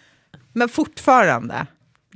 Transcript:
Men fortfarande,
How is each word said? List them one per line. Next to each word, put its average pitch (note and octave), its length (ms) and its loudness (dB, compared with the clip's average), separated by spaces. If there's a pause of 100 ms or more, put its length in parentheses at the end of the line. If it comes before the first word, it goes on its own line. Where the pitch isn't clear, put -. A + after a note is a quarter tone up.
(540)
Men A#3+ 160 -2
fortfarande, D3+ 960 0 (500)